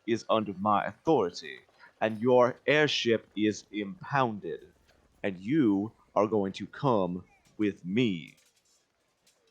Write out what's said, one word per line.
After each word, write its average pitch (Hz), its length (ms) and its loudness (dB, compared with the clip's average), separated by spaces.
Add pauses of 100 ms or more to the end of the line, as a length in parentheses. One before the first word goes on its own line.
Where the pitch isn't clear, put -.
is 113 240 -2
under 107 260 0
my 101 320 0
authority, 87 760 -2 (400)
and 110 200 -2
your 123 460 4
airship 131 680 2
is 104 340 0
impounded, 101 920 -4 (640)
and 98 160 -4
you 107 540 0 (240)
are 101 100 4
going 101 280 0
to 101 120 -12
come 92 580 -2 (320)
with 104 280 -2
me. 90 520 -2 (1160)